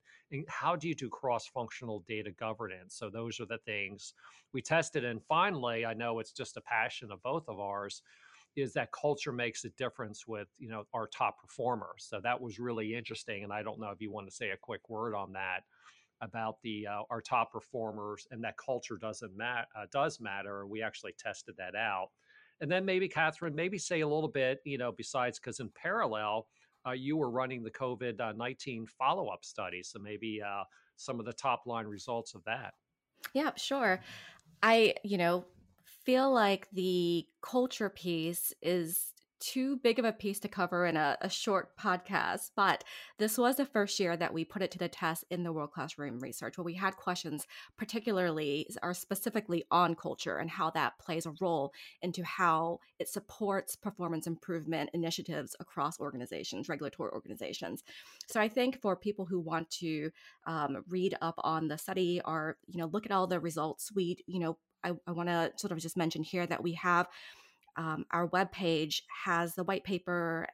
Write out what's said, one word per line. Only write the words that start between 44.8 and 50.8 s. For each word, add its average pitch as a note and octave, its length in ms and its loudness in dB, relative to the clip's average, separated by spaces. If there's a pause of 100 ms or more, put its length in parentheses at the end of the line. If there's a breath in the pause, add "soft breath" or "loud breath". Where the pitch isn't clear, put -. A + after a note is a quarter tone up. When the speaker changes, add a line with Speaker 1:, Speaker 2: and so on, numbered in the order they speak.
Speaker 2:
test E3 420 0
in F3 120 0
the E3+ 100 0
World D3+ 180 -2
Class - 280 -6
rim C3+ 200 -4
research, - 380 -6
where F3 80 -4
we F3 80 -2
had F#3+ 240 0
questions D3+ 500 -4 (300 loud breath)
particularly F3 920 2 (160)
or F3+ 120 0
specifically G3 760 0
on F3 240 6
culture - 440 -2
and E3 100 -2
how E3 220 0
that D3+ 280 0